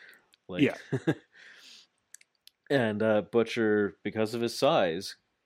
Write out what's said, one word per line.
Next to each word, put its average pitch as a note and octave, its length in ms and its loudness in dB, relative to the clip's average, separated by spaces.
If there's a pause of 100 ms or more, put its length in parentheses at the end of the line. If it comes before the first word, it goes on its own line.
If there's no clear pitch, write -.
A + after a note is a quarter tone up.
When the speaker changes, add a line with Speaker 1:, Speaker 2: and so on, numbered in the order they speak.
(460)
Speaker 1:
Like, F3+ 160 -4
Speaker 2:
Yeah. A2+ 140 0 (160)
Speaker 1:
<laughs> D3 220 0 (1600)
and, A2 320 2
uh, G#2+ 200 2
Butcher, G#2+ 800 0
because A2 320 -4
of A#2 60 -4
his A#2 160 -4
size, G2+ 600 0 (300)